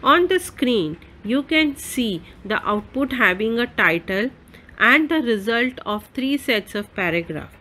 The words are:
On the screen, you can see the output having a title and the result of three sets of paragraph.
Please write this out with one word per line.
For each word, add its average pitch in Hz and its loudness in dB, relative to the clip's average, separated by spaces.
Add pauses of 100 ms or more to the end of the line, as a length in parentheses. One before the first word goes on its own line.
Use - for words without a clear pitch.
On 330 4
the 370 4
screen, 208 -2 (360)
you 269 2
can 302 0
see 214 -4 (300)
the 214 0 (140)
output 262 -4
having 214 2
a 240 0 (140)
title 190 0 (480)
and 285 4
the 320 2
result 233 -2
of 208 -6
three 269 -2
sets 220 -2
of 208 -6
paragraph. 165 -4